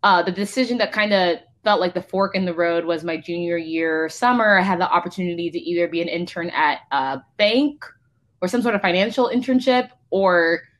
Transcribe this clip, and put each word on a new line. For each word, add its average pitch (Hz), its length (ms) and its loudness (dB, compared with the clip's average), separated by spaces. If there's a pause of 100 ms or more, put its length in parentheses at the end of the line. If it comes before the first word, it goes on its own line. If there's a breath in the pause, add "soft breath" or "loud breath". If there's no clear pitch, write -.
uh, 185 180 6
the 190 100 0
decision 226 460 -2
that 208 140 0
kinda 190 480 2 (240)
felt 208 160 4
like 180 120 0
the 180 80 -4
fork 190 340 -2
in 190 120 -2
the 175 80 -4
road 170 320 0
was 165 180 -2
my 165 120 -4
junior 170 420 -4
year 160 500 -2
summer. 226 500 2
I 185 40 4
had 185 180 0
the 180 100 0
opportunity 175 600 -2
to 165 80 -6
either 170 300 -2
be 165 120 -4
an 170 80 -4
intern 170 420 -6
at 147 280 0 (140)
a 135 280 -2 (160)
bank 254 480 0 (560)
or 185 80 -2
some 247 140 -2
sort 220 140 0
of 196 40 -2
financial 202 480 0
internship 254 600 0 (200)
or 175 520 2 (180)